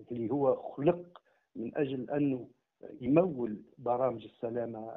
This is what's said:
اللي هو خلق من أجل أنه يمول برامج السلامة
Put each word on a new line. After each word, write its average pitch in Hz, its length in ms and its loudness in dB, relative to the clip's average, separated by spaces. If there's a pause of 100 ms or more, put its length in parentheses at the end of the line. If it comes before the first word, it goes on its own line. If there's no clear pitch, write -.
(120)
اللي 117 220 -2
هو 135 220 4
خلق - 640 -2 (340)
من 113 220 -6
أجل 131 320 -2
أنه 143 380 0 (540)
يمول 127 600 2 (160)
برامج 120 460 0
السلامة 113 720 -6